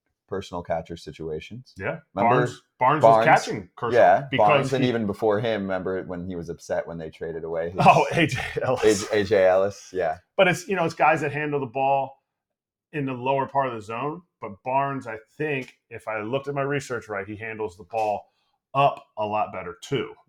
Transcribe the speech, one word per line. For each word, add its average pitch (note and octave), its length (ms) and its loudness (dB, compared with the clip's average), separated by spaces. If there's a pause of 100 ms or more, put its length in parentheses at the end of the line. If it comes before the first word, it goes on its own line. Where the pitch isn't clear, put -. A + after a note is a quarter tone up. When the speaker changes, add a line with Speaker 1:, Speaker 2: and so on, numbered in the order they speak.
(280)
Speaker 1:
personal F#2 340 -10
catcher E2 340 -6
situations. D#2+ 800 -12
Speaker 2:
Yeah, B2 240 -8 (140)
Speaker 1:
Remember A#2 240 2
Speaker 2:
Barnes, A#2+ 240 -2 (180)
Barnes C#3 220 2
Speaker 1:
Barnes? A2+ 240 8
Speaker 2:
was G3+ 180 6
catching C#3 320 -8
Kershaw A#2+ 200 0
Speaker 1:
Yeah, G#2 340 8
Speaker 2:
because A2+ 180 4
Speaker 1:
Barnes, C3+ 240 2
and B2+ 100 2
Speaker 2:
he B2+ 80 4
Speaker 1:
even A#2 160 0
before G2+ 320 2
him, A2 240 -2
remember F#2 400 -4
when F2+ 240 -10
he F#2 80 -8
was E2+ 140 -8
upset F2 400 -6
when E2 100 -10
they D#2+ 120 -10
traded D#2+ 340 -10
away E2 260 -6
his F2+ 100 -4
Speaker 2:
<laughs> B2+ 60 4
Oh, C#3 260 6
A E3 140 2
J B2 140 -4 (220)
Ellis. A2 500 2
Speaker 1:
A G#2+ 100 2
J F#2+ 240 4
Ellis, F#2+ 460 2
yeah. F2 260 -2 (180)
Speaker 2:
But F#3+ 120 6
it's, - 180 -2
you G3+ 80 -4
know, F3+ 100 0
it's E3 100 -4
guys D#3+ 260 2
that D3 120 -4
handle D3 280 -4
the C3+ 60 -6
ball C3+ 500 -2 (760)
in D3 140 -4
the C3 60 -4
lower C3 340 0
part C3+ 220 0
of A#2+ 60 -6
the A2+ 80 -8
zone. C3 400 -8 (180)
But A2 120 -12 (120)
Barnes, C3+ 420 -2
I A2 100 -10 (220)
think, C#3+ 360 -4 (160)
if A2+ 180 -14
I A2 140 -4
looked B2+ 260 -4
at C#3+ 60 -4
my C#3 80 -2
research C#3 460 -4
right, G2 180 -6
he G#2+ 100 -12
handles G#2+ 400 -8
the G2+ 80 -20
ball G#2+ 400 -4 (500)
up C#3 300 2 (140)
a G#2+ 60 -2
lot G#2 280 -2
better F2+ 300 -10
too A#2+ 300 -4 (160)